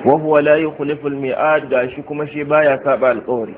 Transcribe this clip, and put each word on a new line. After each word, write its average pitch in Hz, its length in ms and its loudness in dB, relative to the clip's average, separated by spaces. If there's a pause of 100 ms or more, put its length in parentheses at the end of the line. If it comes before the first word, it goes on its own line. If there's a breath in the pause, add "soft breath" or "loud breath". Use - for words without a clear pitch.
Wa 135 140 4
huwa 156 260 2
la 151 140 6
yukhlifu 151 500 -4
al-mi'ad, 139 600 -2
gashi 127 340 -2
kuma 151 240 -8
shi 147 160 -8
baya 143 400 2
saba 127 320 2
alƙawari. 110 420 -6